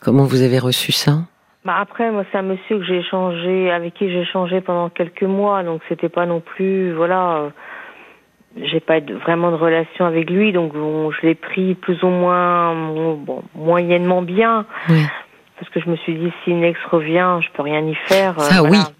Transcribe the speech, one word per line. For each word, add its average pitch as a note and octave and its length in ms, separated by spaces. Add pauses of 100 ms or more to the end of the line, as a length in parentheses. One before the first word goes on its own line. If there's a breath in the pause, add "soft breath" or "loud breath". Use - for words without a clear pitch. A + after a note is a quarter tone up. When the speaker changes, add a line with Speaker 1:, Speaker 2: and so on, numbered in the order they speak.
Speaker 1:
comment C3+ 240
vous B2+ 180
avez B2+ 160
reçu B2+ 320
ça ? D3 280 (480)
Speaker 2:
Bah F3+ 140
après, A3+ 320
moi, G3+ 180
c'est G3+ 80
un F#3+ 40
monsieur F#3+ 360
que F3+ 60
j'ai F3+ 140
échangé, F3+ 720
avec E3+ 220
qui G3+ 140
j'ai F3+ 120
échangé F#3 400
pendant F3 280
quelques F3 360
mois, G3 400
donc E3 240
c'était E3 200
pas F3 160
non E3+ 140
plus, F#3+ 540
voilà, F3 460
euh, D3 100 (1080 loud breath)
j'ai - 220
pas D#3+ 220
de, A2+ 140
vraiment E3+ 360
de E3 60
relation E3 500
avec E3 240
lui, G3+ 220
donc E3 220
bon, D#3 360
je - 160
l'ai E3 80
pris F#3 400
plus F3+ 300
ou - 20
moins, F3+ 640
mo-, D#3+ 440
bon, C3+ 260 (140)
moyennement F3 640
bien. G#3+ 420 (240 loud breath)
Speaker 1:
Oui. D#3+ 120 (580 loud breath)
Speaker 2:
Parce F3 140
que E3+ 80
je E3 100
me E3 60
suis E3 200
dit, E3 160 (120)
si F3+ 80
une E3+ 100
ex E3+ 160 (100)
revient, F3 520
je - 120
peux D3 100
rien D3+ 220
y D#3 120
faire, F#3+ 420
euh, D3+ 40
Speaker 1:
Ça, E3+ 180
Speaker 2:
voilà. E3 240 (160)